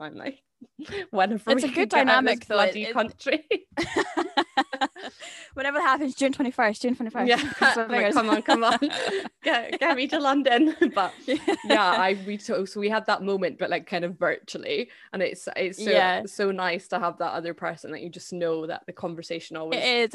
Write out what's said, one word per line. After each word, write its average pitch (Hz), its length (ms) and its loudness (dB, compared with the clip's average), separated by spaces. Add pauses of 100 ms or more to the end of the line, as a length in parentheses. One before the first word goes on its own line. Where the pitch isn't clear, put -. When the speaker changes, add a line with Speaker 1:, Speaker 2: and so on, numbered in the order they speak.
Speaker 1:
I'm 151 160 -12
like, - 260 -12 (360)
<laughs> 370 320 -10
"Whenever 208 420 0
Speaker 2:
It's 262 120 4
Speaker 1:
we - 0 -
Speaker 2:
a 294 40 0
good 285 200 0
Speaker 1:
can - 0 -
get 269 200 4
out 254 120 6
of 262 40 2
Speaker 2:
dynamic, 240 160 2
Speaker 1:
this - 80 -14
Speaker 2:
though. 214 80 0
Speaker 1:
bloody 202 280 2
Speaker 2:
It, - 40 -4
it 233 60 -6
Speaker 1:
country." 269 560 -2
<laughs> - 160 -2 (100)
Speaker 2:
<laughs> - 1800 -4
Whenever 277 240 -2
that 359 60 0
happens, 277 300 2
June 269 180 2
twenty-first, 240 500 0
June 247 140 2
twenty-first. 240 320 -2
Speaker 1:
Yeah, 240 80 6 (160)
Speaker 2:
Cross - 240 4
my 226 80 0
Speaker 1:
I'm 226 60 -6
like, 240 80 2
Speaker 2:
fingers. 220 160 2
Speaker 1:
"Come 226 160 2
on, 214 120 2
come 233 220 4
on. 240 160 4
Speaker 2:
<laughs> - 640 -4
Speaker 1:
Get, 254 360 0
get 320 180 2
me 254 120 0
to 320 120 -2
London." 277 600 4
<laughs> 285 140 4
But 185 260 0
Speaker 2:
<laughs> - 60 -20
Yeah. 269 120 0 (240)
Speaker 1:
yeah, 214 220 4 (100)
I, 190 200 2 (120)
we 208 120 -6
to-, 196 280 -2
so 202 140 -10
we 202 80 0
had 214 180 -2
that 208 160 0
moment, 190 360 -2
but, 160 120 -4
like, 165 160 -2
kind 175 180 -2
of 175 140 -6
virtually. 190 720 -4 (220)
And 190 100 -4
it's, - 340 -4
it's 190 260 -4
so, 208 80 0
Speaker 2:
Yeah. 185 360 4
Speaker 1:
so 202 260 -2
nice 185 360 -4
to 180 100 -2
have 170 200 -2
that 170 140 -2
other 170 220 -6
person 165 380 -8
that 151 100 -12
you 175 80 -12
just - 220 -16
know 165 340 -4
that - 200 -10
the 180 60 -12
conversation 165 640 -10
always 160 280 -6
Speaker 2:
It 240 300 0
is, - 0 -